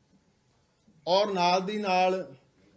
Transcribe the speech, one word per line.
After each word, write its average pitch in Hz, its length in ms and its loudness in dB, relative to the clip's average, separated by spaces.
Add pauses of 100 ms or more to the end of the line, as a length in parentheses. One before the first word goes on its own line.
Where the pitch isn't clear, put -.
(1080)
ਔਰ 202 260 2
ਨਾਲ 180 340 0
ਦੀ 214 120 -6
ਨਾਲ 185 560 0 (420)